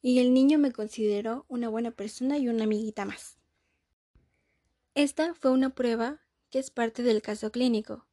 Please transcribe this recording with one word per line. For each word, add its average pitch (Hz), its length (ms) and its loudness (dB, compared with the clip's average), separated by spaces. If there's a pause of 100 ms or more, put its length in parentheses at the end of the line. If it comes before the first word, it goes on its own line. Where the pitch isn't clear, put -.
y 254 200 4
el 247 120 4
niño 277 260 6
me 285 140 4
consideró 220 760 -4
una 240 200 -4
buena 226 220 -4
persona 254 480 -4
y 254 100 0
una 226 160 0
amiguita 214 400 -2
más. - 340 -14 (1600)
Esta 311 400 0
fue - 160 0
una 262 200 2
prueba 240 500 -4 (300)
que 262 100 -2
es 262 100 -8
parte 233 320 -4
del 226 180 2
caso 214 300 -6
clínico. 233 640 -2